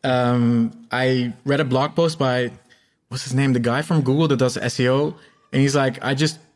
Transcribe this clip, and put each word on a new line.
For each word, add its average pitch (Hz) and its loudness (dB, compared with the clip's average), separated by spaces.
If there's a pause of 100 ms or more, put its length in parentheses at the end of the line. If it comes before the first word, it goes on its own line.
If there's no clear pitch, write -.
Um, 120 0
I 123 0 (120)
read 139 0
a 151 0
blog 131 -2
post 165 0
by, 127 0 (560)
what's 131 -10
his 127 -8
name? 135 2
The 123 2
guy 120 0
from 160 0
Google 147 2
that 139 2
does 127 0
S - -4
E 123 2
O. 143 0 (380)
And 131 0
he's 139 2
like, 131 0
I 135 -2
just 156 -2 (180)